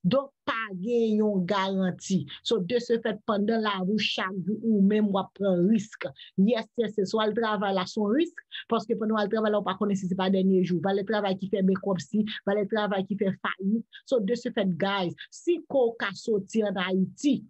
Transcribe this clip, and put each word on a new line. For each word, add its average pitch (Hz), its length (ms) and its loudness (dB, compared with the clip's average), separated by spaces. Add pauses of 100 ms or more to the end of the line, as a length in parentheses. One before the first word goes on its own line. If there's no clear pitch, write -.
Donc, 539 280 0 (180)
pa 247 80 -2 (240)
gen 226 380 2
yon 208 260 2
garanti. 190 760 0 (200)
So, 233 160 0
de 190 200 0
ce 233 260 0
fait, 214 220 -2
pendant 214 340 0
la 202 240 -2
route, 208 140 0
chaque 202 340 -2 (140)
jour, 214 160 -2
ou 220 180 4
même 214 280 4
ou 196 120 2 (140)
pran 185 340 2
risk. 214 400 0 (300)
Yes, 220 260 4 (140)
yes, 214 180 -2
yes. 196 140 0
Soit 220 160 2
le 214 80 0
travail 214 400 0
la 180 100 0
son 214 200 -2
risque, 294 360 0 (260)
parce 226 200 0
que 233 80 0
pendant 214 260 0
le 208 80 0
travail, 214 240 0
ou 208 80 2
pa 190 160 -4
konnen 208 180 0
si 190 140 -4
se 185 80 -2
pa 190 160 2
dènye 190 320 4
jou. 170 160 0
Va 196 160 0
le 202 80 -2
travail 202 320 -2
ki 196 160 -6
fè 202 80 -2
bankruptcy, 190 640 0 (240)
va 202 80 2
le 208 80 0
travail 202 400 -2
ki 196 160 -6
fè 190 240 0
fayit. 202 400 -2 (220)
So, 233 180 2
de 240 160 -2
ce - 160 -6
fait, 190 160 2
guys, 190 400 -2 (160)
si 339 400 -2
ko 247 220 2 (100)
ka 196 160 -4
soti 214 480 -2
an 196 160 -2
Ayiti 190 680 0